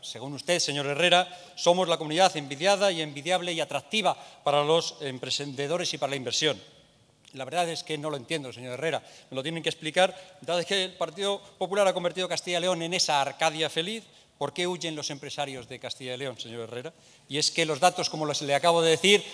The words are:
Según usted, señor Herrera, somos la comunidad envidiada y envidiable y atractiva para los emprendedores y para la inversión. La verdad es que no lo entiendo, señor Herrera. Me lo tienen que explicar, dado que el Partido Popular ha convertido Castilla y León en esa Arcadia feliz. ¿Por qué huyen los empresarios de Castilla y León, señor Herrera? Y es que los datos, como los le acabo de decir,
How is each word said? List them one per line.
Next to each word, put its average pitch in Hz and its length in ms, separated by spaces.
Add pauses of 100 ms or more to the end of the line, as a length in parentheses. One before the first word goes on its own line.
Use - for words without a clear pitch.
Según 127 300
usted, 165 280
señor 143 260
Herrera, 175 420 (280)
somos 175 340
la 165 80
comunidad 160 400
envidiada 175 560
y 160 80
envidiable 165 500
y 165 80
atractiva 151 580 (280)
para 143 180
los 160 380
emprendedores 143 920
y 156 40
para 139 140
la 139 40
inversión. 127 420 (760)
La 131 120
verdad 170 240
es 156 140
que 156 120
no 151 140
lo 147 80
entiendo, 135 340
señor 123 220
Herrera. 135 300 (260)
Me 131 60
lo 131 80
tienen 160 180
que 160 80
explicar, 165 480 (240)
dado 165 240
que 190 200
el 185 80
Partido 196 460 (200)
Popular 190 280
ha 185 60
convertido 175 340
Castilla 170 300
y 165 40
León 175 200
en 170 140
esa 151 260
Arcadia 156 480
feliz. 208 340 (360)
¿Por 143 120
qué 180 140
huyen 165 300
los 147 160
empresarios 135 580
de 127 100
Castilla 127 360
y - 20
León, 127 220
señor 117 220
Herrera? 117 300 (360)
Y 135 100
es 156 140
que 165 160
los 147 120
datos, 151 300
como 156 160
los 147 160
le 143 140
acabo 170 260
de 165 80
decir, 185 340 (100)